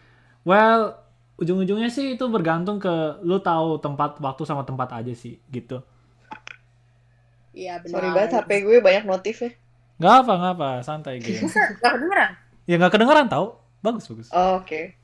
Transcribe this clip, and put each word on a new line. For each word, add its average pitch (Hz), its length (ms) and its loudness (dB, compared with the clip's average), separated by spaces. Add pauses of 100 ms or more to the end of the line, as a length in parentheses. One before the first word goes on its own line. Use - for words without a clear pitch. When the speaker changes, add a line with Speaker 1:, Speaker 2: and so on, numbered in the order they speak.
(460)
Speaker 1:
well, 214 480 4 (460)
ujung-ujungnya 190 500 -2
sih 269 280 -4
itu 262 100 -4
bergantung 180 540 -2
ke 165 420 -2
lu 185 160 0
tahu 160 400 -2
tempat, 147 400 -4
waktu 139 240 -6
sama 143 240 -6
tempat 131 320 -6
aja 117 160 -10
sih, 120 240 -18 (100)
gitu. 123 300 -10 (1700)
Speaker 2:
Iya, 175 320 -14
benar. 170 160 -12
Speaker 3:
Sorry 185 160 -4
banget, 208 240 2
H - 80 -2
P - 40 -2 (120)
gue 214 160 6
banyak 202 320 4
notif 190 320 -4
ya. 240 80 -6 (480)
Speaker 1:
Nggak 180 240 6
apa, 240 160 0
nggak 180 180 -2
apa. 151 120 -4 (180)
Santai, 151 320 -10
Gin. 113 240 -6
Speaker 2:
Buset, 359 260 0 (140)
nggak 240 160 4
kedengeran? 311 320 0 (380)
Speaker 1:
Ya, 175 100 2
nggak 180 160 4
kedengeran 247 320 6
tau. 190 320 -4 (240)
Bagus, 220 240 -4
bagus. 113 240 -18
Speaker 3:
Oh, 185 320 2
oke. 156 180 -10 (240)